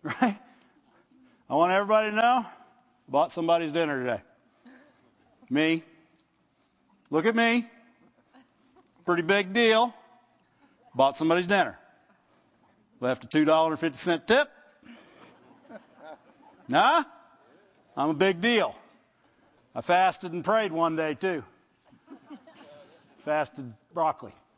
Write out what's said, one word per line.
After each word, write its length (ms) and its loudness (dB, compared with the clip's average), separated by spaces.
Right? 340 -2
"I 60 -2
want 160 4
everybody 380 2
to 80 -6
know, 280 2
I 60 -18
bought 240 0
somebody's 400 0
dinner 300 -2
today." 200 -4
Me. 340 0
Look 160 -2
at 80 2
me. 360 0
Pretty 160 0
big 320 0
deal. 400 2
Bought 220 2
somebody's 320 0
dinner. 320 0
Left 240 -4
a 40 -18
two 180 2
dollar 260 4
and 80 -6
fifty 180 -4
cent 300 -4
tip. 240 2
Nah? 380 4
I'm 140 0
a 40 -2
big 280 0
deal. 340 0
I 80 -10
fasted 520 0
and 100 -8
prayed 300 -2
one 240 -2
day, 160 -4
too. 320 -6
Fasted 540 -6
broccoli. 400 -6